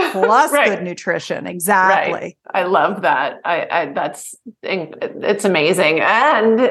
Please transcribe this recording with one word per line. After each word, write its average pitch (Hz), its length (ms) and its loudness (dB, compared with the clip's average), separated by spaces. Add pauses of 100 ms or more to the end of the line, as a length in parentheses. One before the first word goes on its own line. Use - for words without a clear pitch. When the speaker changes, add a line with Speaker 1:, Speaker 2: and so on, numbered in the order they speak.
Speaker 1:
<laughs> 339 100 -2
Speaker 2:
plus 214 420 2
Speaker 1:
Right. 254 160 4
Speaker 2:
good 180 140 -4
nutrition. 175 600 -6
Speaker 1:
Right. 180 100 -10
Speaker 2:
Exactly. 185 840 0 (160)
Speaker 1:
I 185 120 0
love 185 360 2
that. 143 420 0
I, 165 280 -2
I, 165 220 0
that's, - 420 -8 (260)
in-, 175 400 -6
it's - 440 -4
amazing. 165 560 2
And, 226 580 2 (120)